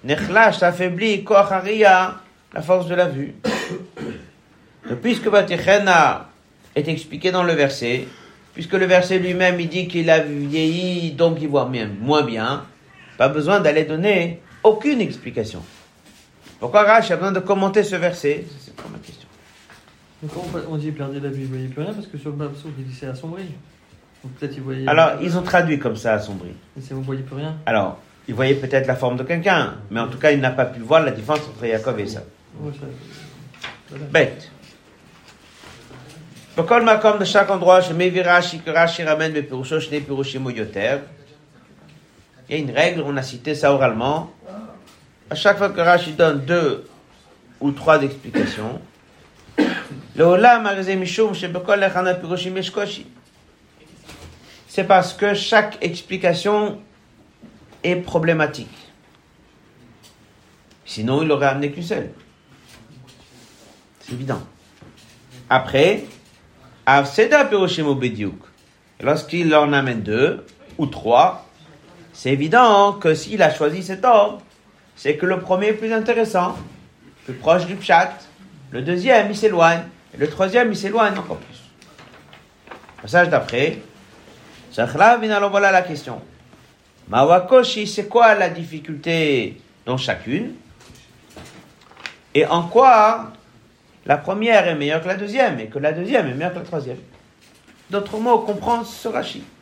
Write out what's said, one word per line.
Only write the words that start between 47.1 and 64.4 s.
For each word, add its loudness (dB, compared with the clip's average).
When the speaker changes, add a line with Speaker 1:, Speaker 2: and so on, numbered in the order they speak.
Speaker 1:
ou -2
trois 2
explications, -6
le 4
Olam, 6
Arizé -2
Mishum, 0
chez -8
B'kol 0
Lechana 0
Pirushim, -8
Yesh -8
Koshi. -8
C'est -2
parce 4
que 0
chaque 0
explication -2
est -2
problématique. -2
Sinon, -2
il 2
aurait 2
amené -2
qu'une -12
seule. -6
C'est -16
évident. -8